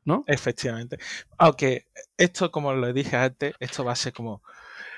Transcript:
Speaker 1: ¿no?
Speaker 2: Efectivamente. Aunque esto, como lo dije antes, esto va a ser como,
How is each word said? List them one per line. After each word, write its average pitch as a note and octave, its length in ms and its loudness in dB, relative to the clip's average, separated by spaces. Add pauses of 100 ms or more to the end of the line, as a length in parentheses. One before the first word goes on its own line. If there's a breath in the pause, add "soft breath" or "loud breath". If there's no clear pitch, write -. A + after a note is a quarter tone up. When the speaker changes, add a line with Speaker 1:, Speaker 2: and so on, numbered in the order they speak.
Speaker 1:
¿no? G3+ 220 2
Speaker 2:
Efectivamente. A#2+ 720 -4 (380 loud breath)
Aunque C#3+ 500 4 (280)
esto, F3+ 360 2
como C#3+ 220 0
lo B2 200 0
dije C#3 220 0
antes, C3 440 0
esto A#2+ 240 -6
va B2 100 0
a - 20 -2
ser B2 180 -4
como, A2+ 300 -10 (540 loud breath)